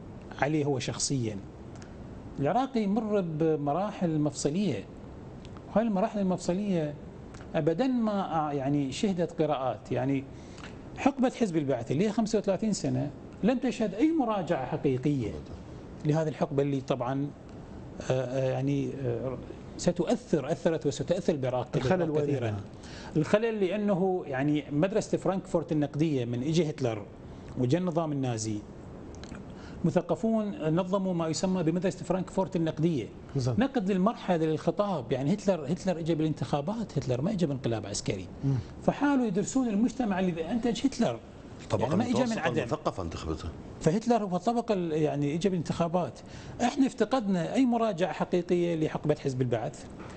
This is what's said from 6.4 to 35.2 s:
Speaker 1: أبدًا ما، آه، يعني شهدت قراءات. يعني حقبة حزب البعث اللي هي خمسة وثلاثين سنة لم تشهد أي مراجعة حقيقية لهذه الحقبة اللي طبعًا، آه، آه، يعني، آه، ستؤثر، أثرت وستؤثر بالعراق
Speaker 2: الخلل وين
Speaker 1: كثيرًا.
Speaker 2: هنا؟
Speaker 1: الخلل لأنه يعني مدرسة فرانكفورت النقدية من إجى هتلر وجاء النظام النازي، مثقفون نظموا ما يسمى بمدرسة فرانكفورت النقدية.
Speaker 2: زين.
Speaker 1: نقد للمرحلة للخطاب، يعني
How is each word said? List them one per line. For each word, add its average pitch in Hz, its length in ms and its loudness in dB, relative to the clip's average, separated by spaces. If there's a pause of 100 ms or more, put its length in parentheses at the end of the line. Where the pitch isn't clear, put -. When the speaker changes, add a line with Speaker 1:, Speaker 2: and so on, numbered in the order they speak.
Speaker 1:
أبدًا 165 320 4
ما، 202 640 2
آه، - 20 -4
يعني 143 400 0
شهدت 175 500 0
قراءات. 131 500 0
يعني 131 320 2 (720)
حقبة 262 340 2
حزب 196 260 0
البعث 135 340 0
اللي 156 160 4
هي 208 60 0
خمسة 214 260 2
وثلاثين 196 340 0
سنة 135 380 0 (320)
لم 247 160 4
تشهد 220 360 0
أي 302 180 4
مراجعة 196 540 0
حقيقية 131 680 2 (720)
لهذه 156 240 4
الحقبة 151 340 0
اللي 139 180 0
طبعًا، 135 500 -2 (800)
آه، - 20 4
آه، 131 380 0
يعني، 131 400 0 (140)
آه، 120 340 -2 (400)
ستؤثر، 165 720 0
أثرت 165 340 0
وستؤثر 165 500 0
بالعراق 127 400 0
Speaker 2:
الخلل 160 340 2
وين 151 120 2
Speaker 1:
كثيرًا. 135 260 0
Speaker 2:
هنا؟ 104 120 -2 (560)
Speaker 1:
الخلل 214 440 4
لأنه 190 680 2
يعني 143 440 2
مدرسة 175 480 2
فرانكفورت 175 540 0
النقدية 147 520 2
من 120 180 -2
إجى 156 280 4
هتلر 117 320 0 (560)
وجاء 127 220 4
النظام 170 320 2
النازي، 113 460 -2 (1300)
مثقفون 180 880 0
نظموا 185 400 0
ما 165 140 0
يسمى 185 340 0
بمدرسة 170 420 0
فرانكفورت 180 520 -2
النقدية. 156 520 0 (280)
Speaker 2:
زين. 127 220 2
Speaker 1:
نقد 240 320 2
للمرحلة 185 460 2
للخطاب، 156 760 0
يعني 139 220 2